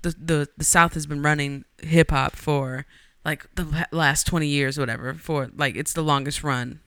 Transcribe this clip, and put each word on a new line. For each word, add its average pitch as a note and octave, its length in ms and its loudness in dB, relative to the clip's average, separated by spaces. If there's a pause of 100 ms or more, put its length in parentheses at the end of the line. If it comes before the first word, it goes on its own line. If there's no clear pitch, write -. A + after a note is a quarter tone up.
the, E3+ 100 -2
the, D#3+ 460 -2
the D3+ 60 -6
South E3+ 300 4
has D3+ 120 -6
been D3 160 -6
running C#3+ 440 0 (160)
hip D#3+ 300 4
hop C3+ 260 0
for, C3+ 480 -4 (400)
like, - 300 -6
the F3+ 100 -2
la-, D#3 260 -2
last D3+ 360 2
twenty D#3+ 200 2
years, C#3+ 300 0
whatever, B2 360 -4
for, D3+ 440 -4
like, C#3 180 0
it's D3 180 -4
the E3 100 -2
longest C#3 400 0
run B2 440 -4